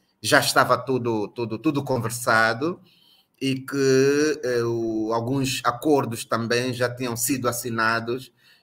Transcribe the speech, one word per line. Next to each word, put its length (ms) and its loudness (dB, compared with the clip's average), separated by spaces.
já 180 4
estava 380 4
tudo, 520 -2
tudo, 280 -6
tudo 260 -2
conversado 960 0
e 140 -2
que, 880 2
eh, 200 0
o, 500 -2
alguns 500 -2
acordos 640 0
também 480 0
já 200 -2
tinham 220 -6
sido 320 -2
assinados 840 -2